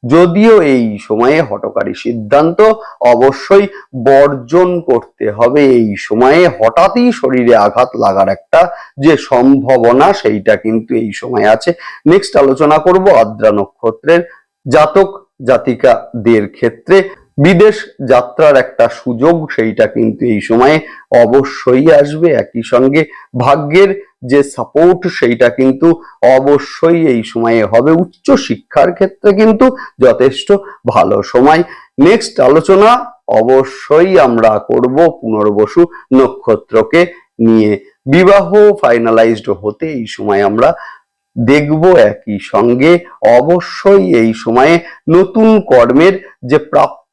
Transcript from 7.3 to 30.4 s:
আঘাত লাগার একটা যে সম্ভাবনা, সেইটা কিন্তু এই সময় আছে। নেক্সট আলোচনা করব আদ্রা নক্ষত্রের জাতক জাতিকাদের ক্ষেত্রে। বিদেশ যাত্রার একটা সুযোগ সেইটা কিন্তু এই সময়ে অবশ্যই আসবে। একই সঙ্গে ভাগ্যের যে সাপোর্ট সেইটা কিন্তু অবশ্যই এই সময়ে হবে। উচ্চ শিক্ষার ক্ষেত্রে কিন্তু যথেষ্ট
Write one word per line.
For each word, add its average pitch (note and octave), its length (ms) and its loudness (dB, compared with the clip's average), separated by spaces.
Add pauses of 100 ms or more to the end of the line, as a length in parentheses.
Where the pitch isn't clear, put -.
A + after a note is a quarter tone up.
আঘাত A2+ 240 -2 (140)
লাগার G2 320 0
একটা - 260 0 (420)
যে D#3+ 100 4 (160)
সম্ভাবনা, C3 840 2
সেইটা G#2+ 400 -2 (100)
কিন্তু A2 280 -4 (120)
এই G#2+ 100 -8
সময় A#2+ 400 -6
আছে। - 160 -6 (420)
নেক্সট G3 220 0 (100)
আলোচনা D3 360 0
করব F#3 260 0 (180)
আদ্রা A2 360 -2
নক্ষত্রের A#2+ 640 -4 (440)
জাতক D#3 440 0 (400)
জাতিকাদের A#2 960 0 (140)
ক্ষেত্রে। - 400 -2 (480)
বিদেশ G3 300 4 (360)
যাত্রার C#3+ 520 2
একটা - 220 -2 (140)
সুযোগ B2+ 360 -2 (200)
সেইটা A2+ 320 -2
কিন্তু - 340 -4 (120)
এই G2+ 80 -4
সময়ে C3 360 2 (460)
অবশ্যই C3 640 0 (140)
আসবে। D3+ 280 -2 (140)
একই - 300 -8
সঙ্গে C3+ 300 0 (420)
ভাগ্যের D3+ 460 0 (420)
যে C#3+ 80 2 (140)
সাপোর্ট F3 480 0 (160)
সেইটা A#2+ 320 0
কিন্তু C3+ 380 -2 (500)
অবশ্যই C#3+ 640 0 (120)
এই A2+ 80 -2 (100)
সময়ে A#2 400 -2
হবে। B2 200 2 (100)
উচ্চ - 260 -8 (180)
শিক্ষার - 520 -2
ক্ষেত্রে G3 320 -2 (100)
কিন্তু A3 260 2 (400)
যথেষ্ট B2+ 440 0 (440)